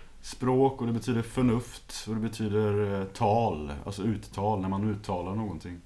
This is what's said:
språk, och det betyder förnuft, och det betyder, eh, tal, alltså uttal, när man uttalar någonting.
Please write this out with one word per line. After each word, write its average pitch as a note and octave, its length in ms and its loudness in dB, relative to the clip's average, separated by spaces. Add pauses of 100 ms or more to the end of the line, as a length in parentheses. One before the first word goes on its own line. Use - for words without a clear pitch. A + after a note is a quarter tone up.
(220)
språk, C3 580 4
och A#2+ 60 0
det A#2 60 0
betyder A#2 300 2
förnuft, - 840 0
och A2 60 -2
det A2 60 -2
betyder, G#2 800 2
eh, F#2+ 60 -2
tal, G2 640 2 (140)
alltså G2 160 -6
uttal, G2+ 580 -2
när F#2+ 80 -2
man G2+ 220 0
uttalar G2 440 -4
någonting. F2+ 520 -6